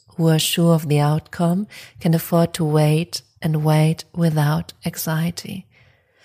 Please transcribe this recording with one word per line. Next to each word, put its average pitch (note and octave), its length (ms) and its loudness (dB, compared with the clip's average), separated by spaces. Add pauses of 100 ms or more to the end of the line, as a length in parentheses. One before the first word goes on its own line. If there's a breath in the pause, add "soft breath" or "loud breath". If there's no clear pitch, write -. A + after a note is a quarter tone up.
(160)
who E3 120 2
are D#3 120 4
sure E3+ 340 2
of D#3+ 140 0
the D3 140 2
outcome E3+ 640 -2 (340 loud breath)
can E3 140 2
afford E3+ 400 0
to D3+ 180 -2
wait D#3 500 0 (180)
and D#3 240 -2
wait D#3 480 2
without D#3 640 0 (100)
anxiety." E3+ 800 -6 (580 soft breath)